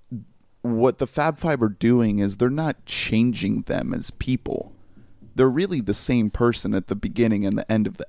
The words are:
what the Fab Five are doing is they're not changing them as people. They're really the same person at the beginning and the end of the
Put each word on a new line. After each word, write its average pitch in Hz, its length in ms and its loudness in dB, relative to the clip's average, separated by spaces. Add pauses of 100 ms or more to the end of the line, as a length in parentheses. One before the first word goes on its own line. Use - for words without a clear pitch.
(600)
what 120 360 2
the 135 100 -2
Fab 156 300 -2
Five 147 240 0
are 110 80 2
doing 113 500 2
is 101 180 -2
they're 123 120 2
not 151 360 -2
changing - 840 0
them - 260 -4
as 82 180 -6
people. - 600 -6 (600)
They're 131 140 6
really 170 300 0
the 101 140 -2
same 117 360 0
person 117 440 0
at 98 140 -2
the 104 80 -2
beginning 104 500 0
and 101 120 0
the - 140 -4
end 110 160 2
of 95 80 -8
the - 140 -12